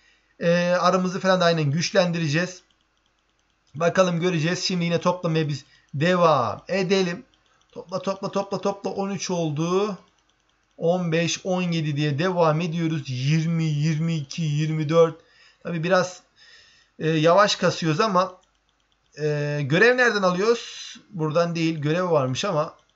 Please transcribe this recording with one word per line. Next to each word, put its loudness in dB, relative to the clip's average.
Ee, 2
arımızı 2
falan 2
da 2
aynen 2
güçlendireceğiz. 0
Bakalım 0
göreceğiz. -2
Şimdi -2
yine 0
toplamaya -2
biz -6
devam 2
edelim. -2
Topla, -10
topla, -6
topla, -4
topla. -4
On -4
üç -6
oldu. -2
On 0
beş, 0
on -2
yedi -2
diye 0
devam 2
ediyoruz. -4
Yirmi, 0
yirmi 0
iki, -6
yirmi -2
dört. 4
Tabii -6
biraz, 0
e, -2
yavaş 4
kasıyoruz 0
ama, 0
e, -2
görev 4
nereden 2
alıyoruz? -2
Buradan 0
değil. 0
Görev 0
varmış 0
ama -2